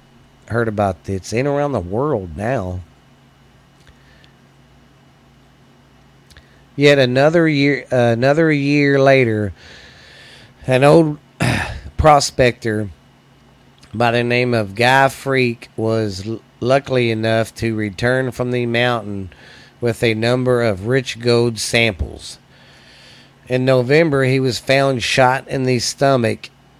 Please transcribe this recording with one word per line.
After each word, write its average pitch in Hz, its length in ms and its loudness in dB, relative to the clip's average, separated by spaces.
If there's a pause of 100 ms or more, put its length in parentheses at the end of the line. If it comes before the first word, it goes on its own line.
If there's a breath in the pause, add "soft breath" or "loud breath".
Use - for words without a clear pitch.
(460)
heard 113 220 -2
about 101 360 -2
this 98 280 -8
and 127 160 -2
around 143 240 -2
the 113 80 -2
world 95 560 -4
now. 92 460 -6 (4000 soft breath)
Yet 143 240 4
another 147 480 2
year, 139 420 0
another 127 600 2
year 143 480 2
later, 113 520 2 (1160 loud breath)
an 131 160 2
old 151 340 4 (220)
<clears throat> - 560 -6
prospector 120 920 2 (1000)
by 117 200 0
the 120 100 0
name 123 320 0
of 101 220 -4
Guy 131 320 4
Freak 127 680 -2
was 110 520 -4
l-, 113 120 -10 (200)
luckily 127 500 0
enough 110 460 -2
to 113 180 -4
return 120 560 -2
from 123 200 -6
the 123 160 -2
mountain 113 640 -2 (500 loud breath)
with 117 240 -2
a 113 100 0
number 123 480 0
of 101 240 -2
rich 123 320 -2
gold 120 400 0
samples. - 800 -2 (1080 loud breath)
In 127 160 -2
November, 135 600 2
he 131 140 2
was 131 200 -2
found 135 440 0
shot 131 460 2
in 139 160 -4
the 127 140 0
stomach 120 720 -2 (300)